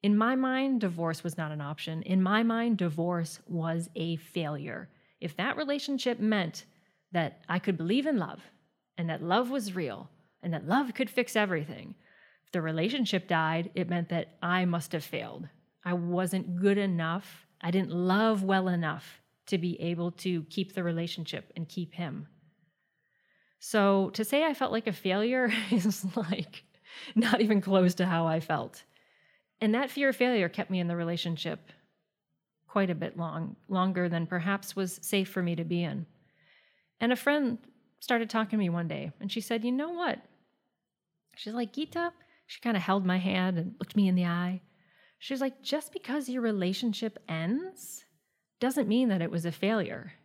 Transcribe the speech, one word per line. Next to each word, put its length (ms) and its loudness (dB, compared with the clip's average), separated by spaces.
In 160 6
my 180 4
mind, 460 2
divorce 420 -2
was 140 -4
not 140 -4
an 100 -6
option. 400 -6
In 220 4
my 180 4
mind, 360 2
divorce 680 -2
was 500 -2
a 200 -2
failure. 760 -6
If 160 -8
that 200 -2
relationship 640 -2
meant 460 0
that 360 -2
I 120 0
could 180 0
believe 300 0
in 100 2
love 240 -4
and 140 -2
that 100 -4
love 300 2
was 240 -4
real 340 -6
and 140 -4
that 120 -6
love 280 2
could 160 -2
fix 240 -2
everything, 580 -2
if 80 -20
the 120 -2
relationship 640 0
died, 480 2
it 160 -2
meant 180 -2
that 320 -4
I 240 2
must 280 0
have 100 -4
failed. 440 -8
I 100 -2
wasn't 680 -2
good 200 4
enough. 680 -2
I 80 -4
didn't 220 0
love 520 4
well 260 2
enough 520 -2
to 100 0
be 220 -2
able 320 -2
to 320 -4
keep 300 -6
the 100 -4
relationship 720 -4
and 120 -8
keep 260 -8
him. 340 -8
So 520 4
to 120 -4
say 200 2
I 100 2
felt 180 -2
like 160 -2
a 60 -2
failure 580 0
<laughs> 100 -2
is, 340 2
like, 480 -4
not 260 4
even 200 6
close 340 6
to 100 2
how 220 2
I 120 2
felt. 440 -4
And 120 4
that 180 0
fear 180 2
of 60 0
failure 340 2
kept 200 -6
me 100 0
in 80 0
the 80 0
relationship 760 -4
quite 220 2
a 60 0
bit 220 -6
long, 380 -6
longer 400 2
than 180 0
perhaps 480 -2
was 260 -4
safe 280 0
for 120 -2
me 140 0
to 80 -4
be 200 0
in. 220 -4
And 120 2
a 40 4
friend 420 2
started 300 0
talking 300 0
to 40 2
me 60 2
one 180 0
day, 320 -6
and 120 -6
she 100 -4
said, 220 -4
"You 80 0
know 200 -2
what?" 280 -2
She's 180 -10
like, 200 -2
"Geeta," 380 -4
she 160 -16
kinda 180 2
held 260 2
my 120 4
hand 400 2
and 220 -4
looked 160 -6
me 120 6
in 80 6
the 100 4
eye. 360 -2
She 160 -8
was 80 -2
like, 200 -4
"Just 300 -4
because 380 -4
your 120 -2
relationship 760 0
ends 800 -4
doesn't 280 2
mean 220 4
that 120 2
it 100 0
was 140 -2
a 60 -2
failure." 600 -2